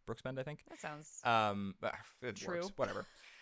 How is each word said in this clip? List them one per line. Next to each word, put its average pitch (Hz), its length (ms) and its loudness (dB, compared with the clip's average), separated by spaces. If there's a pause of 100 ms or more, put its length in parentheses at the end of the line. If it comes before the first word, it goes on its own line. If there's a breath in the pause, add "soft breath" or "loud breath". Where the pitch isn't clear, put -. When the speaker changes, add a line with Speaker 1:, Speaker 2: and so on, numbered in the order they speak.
Speaker 1:
Brooksbend, 131 340 -4
I 131 40 -2
think. 147 260 -8
Speaker 2:
That - 120 -14
sounds 151 420 -8
Speaker 1:
Um, 104 580 6
uh, 110 100 0 (300)
it 117 140 -4
Speaker 2:
true. 175 260 -4
Speaker 1:
works, 196 140 -2
whatever. 101 300 0 (360 loud breath)